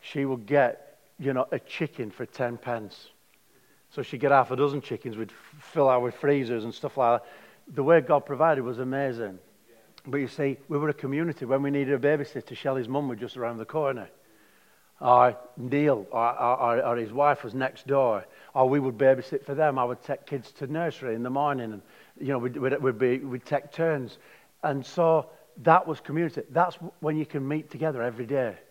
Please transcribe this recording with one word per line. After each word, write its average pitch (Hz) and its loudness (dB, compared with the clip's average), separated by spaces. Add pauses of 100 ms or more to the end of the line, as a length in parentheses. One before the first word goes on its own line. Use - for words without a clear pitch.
She - -6
would 127 -4
get, 131 0 (180)
you 135 -2
know, 127 0
a 147 -2
chicken - -8
for 120 -12
ten 120 -4
pence. 117 -8 (800)
So 139 -8
she'd 127 -10
get 139 4
half 127 6
a 127 -2
dozen 139 0
chickens. 113 -8
We'd 107 -8
f-, - -20
fill 139 2
our 123 2
freezers 123 0
and 113 -6
stuff - -8
like 120 4
that. - -20 (440)
The 135 -2
way 160 6
God 139 2
provided 143 2
was 117 -4
amazing. 127 -4 (640)
But 139 -4
you 135 -2
see, 139 -4 (120)
we 151 -2
were 151 0
a 143 -2
community. 143 -4
When 135 0
we 143 0
needed 143 0
a - -2
babysitter, 139 -2
Shelley's 135 -4
mum 139 -2
was 120 -8
just 113 -12
around 117 -6
the 110 -8
corner. 135 -4 (920)
Or 123 8 (220)
Neil, 127 2
or, 120 0
or, 123 2
or, 120 2
or 120 0
his 113 -4
wife 143 2
was 117 -10
next 131 -4
door. 127 2 (280)
Or 131 6
we 143 4
would 127 -2
babysit 135 2
for 143 -8
them. 147 2
I 123 2
would 123 -6
take - -8
kids 127 -8
to 143 -10
nursery 147 -4
in 117 -6
the 127 -6
morning. 135 -2
And, 98 -14 (360)
you 135 -8
know, 135 -2
we'd, 123 -4
we'd, 131 -2
we'd, 123 0
be, 127 2
we'd 127 -10
take - -4
turns. 151 -4 (440)
And 139 -2
so 160 2 (340)
that 160 6
was 160 -6
community. 156 -4
That's 170 2
w-, 170 -14
when 151 -2
you 151 -2
can 139 -6
meet 151 -4
together 139 -4
every 120 -6
day. 123 -2 (160)